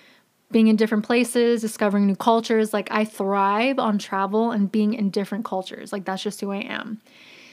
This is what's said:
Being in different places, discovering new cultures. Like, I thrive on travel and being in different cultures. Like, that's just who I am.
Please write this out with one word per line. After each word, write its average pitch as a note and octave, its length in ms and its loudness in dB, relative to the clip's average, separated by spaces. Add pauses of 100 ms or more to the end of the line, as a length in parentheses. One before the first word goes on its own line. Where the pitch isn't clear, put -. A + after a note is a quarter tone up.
(520)
Being A3 160 6
in A3 80 6
different G#3+ 280 2
places, A#3+ 580 2
discovering G3+ 440 0
new G3 100 4
cultures. A3+ 580 2
Like, G#3 180 -4
I G#3+ 140 2
thrive G3+ 720 0
on A3 180 0
travel G3+ 540 -2
and G3+ 200 0
being G#3+ 220 0
in G3+ 160 -2
different G3+ 360 -4
cultures. - 460 -8
Like, G3 140 -8
that's F#3+ 160 -6
just G3+ 200 -8
who G3 100 -6
I G3 80 -6
am. - 420 -8 (520)